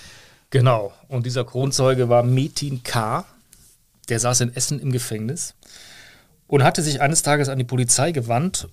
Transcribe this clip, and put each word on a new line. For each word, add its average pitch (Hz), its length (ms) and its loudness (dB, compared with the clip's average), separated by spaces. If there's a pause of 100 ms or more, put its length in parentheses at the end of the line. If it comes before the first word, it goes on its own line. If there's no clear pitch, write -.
(500)
Genau. 120 420 2 (160)
Und 120 160 -4
dieser 123 220 -4
Kronzeuge 127 640 0
war 120 120 6
Metin 131 600 -2
K. 120 420 -4 (840)
Der 120 100 -2
saß 123 220 2
in 120 120 -2
Essen 139 260 -4
im 135 120 -2
Gefängnis 120 600 -6 (920)
und 135 140 4
hatte 160 200 2
sich 143 180 -2
eines 151 220 2
Tages 147 260 2
an 131 100 -4
die 127 60 0
Polizei 127 480 0
gewandt 131 600 -2